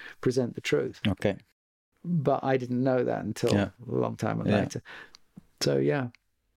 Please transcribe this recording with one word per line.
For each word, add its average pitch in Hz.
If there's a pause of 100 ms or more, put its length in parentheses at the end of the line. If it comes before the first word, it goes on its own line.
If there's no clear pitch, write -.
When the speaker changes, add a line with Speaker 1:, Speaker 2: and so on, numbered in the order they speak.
(200)
Speaker 1:
present 127
the -
truth. -
Speaker 2:
Okay. 98 (680)
Speaker 1:
But 143
I 135
didn't 123
know 127
that 117
until 113
Speaker 2:
Yeah. 101 (180)
Speaker 1:
a 127
long 117
time 110
Speaker 2:
Yeah. 104
Speaker 1:
later. - (760)
So, 139
yeah. 139 (520)